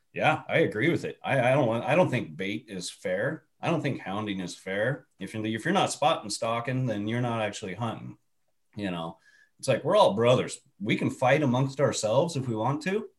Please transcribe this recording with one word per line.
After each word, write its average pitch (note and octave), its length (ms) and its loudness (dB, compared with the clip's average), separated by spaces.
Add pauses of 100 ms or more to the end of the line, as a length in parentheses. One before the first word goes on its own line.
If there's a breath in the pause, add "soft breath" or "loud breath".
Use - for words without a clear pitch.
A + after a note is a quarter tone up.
(140)
"Yeah, G#2 340 2
I B2+ 120 2
agree C#3+ 320 2
with - 140 0
it. D2+ 180 -8
I, B2 280 2
I - 20 4
don't C#3 140 4
want, A2+ 160 0
I C3+ 120 2
don't F3+ 160 4
think D#2+ 260 -4
bait G2 300 -4
is F#2 240 -8
fair. A2 520 -4 (200)
I C3 60 0
don't D#3 120 0
think C3 200 -4
hounding G2 380 -4
is F2+ 160 -8
fair. G#2+ 520 -4 (120)
If G2 140 -10
you're, G#2+ 120 -6
if A2 200 -4
you're E3+ 80 2
not F3+ 180 2
spot D#3 320 0
and G#2 100 -8
stalking, A#2+ 520 -2
then G#2 220 -2
you're A#2 140 -2
not A#2 200 -2
actually G2+ 320 -6
hunting," A#2 440 -6 (580)
you G2+ 160 -4
know? E2+ 260 -6 (400 soft breath)
It's - 100 -12
like, A2+ 160 2
we're E3+ 120 2
all E3+ 180 8
brothers. A2+ 460 4 (200)
We A2+ 160 0
can C3+ 140 0
fight C#3 320 2
amongst C3 380 0
ourselves C3+ 560 2
if C3 120 -4
we A2+ 80 -2
want B2+ 280 -2
to G3+ 220 -2 (140)